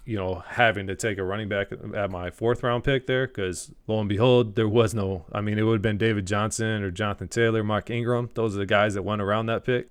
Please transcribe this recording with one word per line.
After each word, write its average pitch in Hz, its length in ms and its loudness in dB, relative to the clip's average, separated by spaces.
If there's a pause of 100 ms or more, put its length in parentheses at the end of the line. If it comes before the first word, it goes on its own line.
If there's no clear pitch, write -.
you 110 100 -4
know, 92 300 -4
having 104 400 2
to 95 100 -6
take 104 220 -4
a 98 60 -4
running 101 260 -4
back 101 180 -2 (260)
at 101 160 -2
my 90 200 -6
fourth 117 320 -2
round 120 200 0
pick 139 240 0
there, 131 200 0
'cause 92 440 -6 (160)
lo 110 140 0
and 104 80 0
behold, 117 480 4
there 110 120 2
was 110 260 4
no, 98 380 -4
I 104 100 -2
mean, 107 160 0
it 107 60 2
would 113 100 4
have 107 80 0
been 107 160 0
David 104 280 0
Johnson 107 560 -2
or 98 80 -2
Jonathan 98 380 -4
Taylor, 113 340 2
Mark 104 280 -2
Ingram. 120 420 -2
Those 113 240 -2
are - 20 -2
the 101 80 -2
guys 104 280 4
that 101 80 -2
went 104 180 -2
around 104 260 0
that 113 180 -2
pick, 123 260 -2